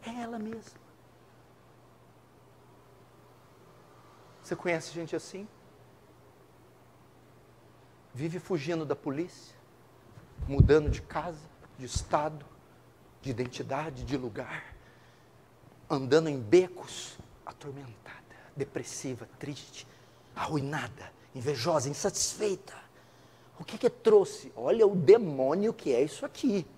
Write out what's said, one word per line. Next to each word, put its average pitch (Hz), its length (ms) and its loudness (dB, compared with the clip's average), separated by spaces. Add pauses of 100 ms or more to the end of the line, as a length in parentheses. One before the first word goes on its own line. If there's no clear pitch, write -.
é 240 180 -8
ela 233 160 -8
mesma. 220 460 -10 (3500)
Você - 140 -8
conhece 165 360 -4
gente 160 220 -8
assim? 190 320 -8 (2750)
Vive 160 260 -6
fugindo 165 460 -2
da 139 120 -2
polícia, - 600 -8 (880)
mudando 143 440 8
de - 120 -4
casa, 156 460 -8 (300)
de 131 60 -12
estado, 151 600 -2 (760)
de 135 100 -8
identidade, 127 760 -6
de 123 120 -2
lugar, 127 480 -6 (1300)
andando 147 380 4
em 143 100 -2
becos, - 800 2 (260)
atormentada, - 920 -16 (200)
depressiva, 131 720 -6 (100)
triste, - 480 -12 (480)
arruinada, 139 800 -6 (220)
invejosa, 135 540 0
insatisfeita. - 840 -2 (840)
O 165 60 -12
que - 120 -12
que 240 140 2
trouxe? 202 640 6
Olha 185 320 6
o 202 80 6
demônio 180 800 0
que - 180 -2
é 117 80 4
isso 151 240 -2
aqui. 202 420 -2 (120)